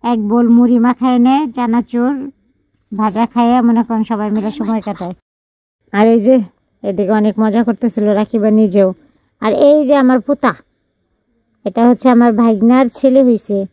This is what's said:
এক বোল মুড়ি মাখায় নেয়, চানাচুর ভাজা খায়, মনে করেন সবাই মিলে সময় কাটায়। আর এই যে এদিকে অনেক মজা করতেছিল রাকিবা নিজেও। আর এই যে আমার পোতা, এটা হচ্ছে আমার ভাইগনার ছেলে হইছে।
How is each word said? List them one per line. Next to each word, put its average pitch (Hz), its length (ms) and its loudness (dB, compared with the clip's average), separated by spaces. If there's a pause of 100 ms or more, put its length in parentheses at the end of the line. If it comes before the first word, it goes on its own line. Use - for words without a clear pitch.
এক 240 160 -4
বোল 233 300 0
মুড়ি 240 300 4
মাখায় 247 400 0
নেয়, 262 320 0
চানাচুর 247 800 -4 (640)
ভাজা 214 300 -2
খায়, 240 360 0
মনে 233 220 0
করেন 220 200 -4
সবাই 214 280 -6
মিলে 214 200 -4
সময় 220 300 -6
কাটায়। 185 320 -10 (760)
আর 208 160 2
এই 233 140 2
যে 254 180 2 (440)
এদিকে 196 280 -4
অনেক 214 280 0
মজা 220 240 0
করতেছিল 220 400 -4
রাকিবা 214 480 0
নিজেও। 202 420 2 (460)
আর 220 140 -2
এই 294 340 2
যে 285 80 2
আমার 254 240 2
পোতা, 247 360 -2 (1080)
এটা 233 240 0
হচ্ছে 247 200 0
আমার 240 240 2
ভাইগনার 233 600 2
ছেলে 269 300 2
হইছে। 208 500 -2